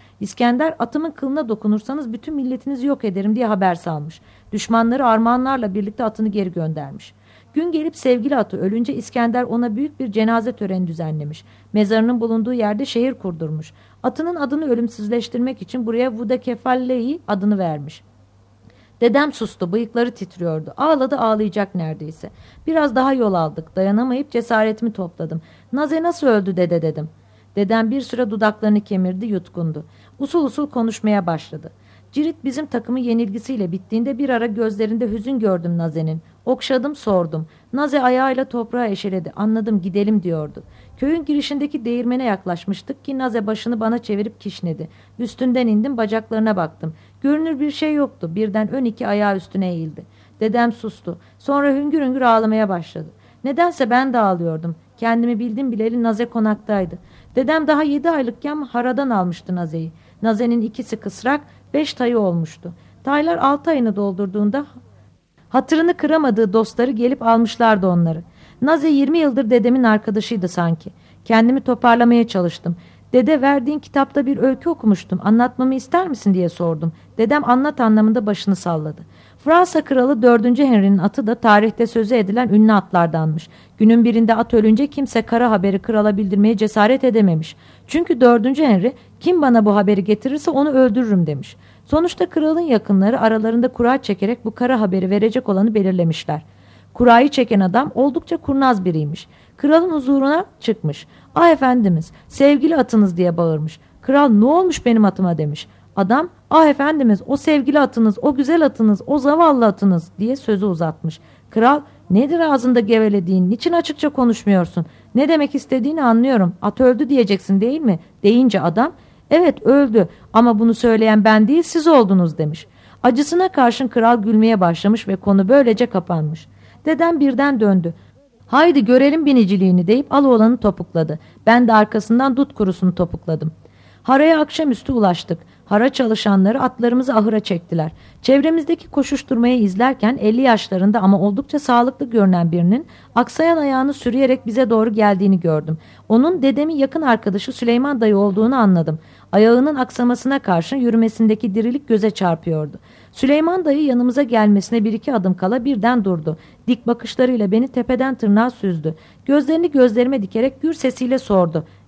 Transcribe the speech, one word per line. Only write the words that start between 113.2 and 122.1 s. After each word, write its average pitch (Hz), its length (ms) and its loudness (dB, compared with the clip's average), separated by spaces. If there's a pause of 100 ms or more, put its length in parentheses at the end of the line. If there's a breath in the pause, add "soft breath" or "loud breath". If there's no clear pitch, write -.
niçin 277 220 -2
açıkça 311 360 -2
konuşmuyorsun? 202 800 0 (280 loud breath)
Ne 277 140 2
demek 294 260 0
istediğini 277 480 -2
anlıyorum. 233 500 2 (100)
'At 214 180 -4
öldü.' 254 280 2
diyeceksin 202 520 0
değil 262 200 -2
mi?" 208 180 2 (240 loud breath)
deyince 226 380 4
adam, 220 320 0 (380 soft breath)
"Evet, 330 360 2
öldü 233 420 4 (240 loud breath)
ama 226 260 4
bunu 226 160 2
söyleyen 220 500 2
ben 214 240 4
değil, 320 140 4
siz 320 240 -2
oldunuz." 190 520 4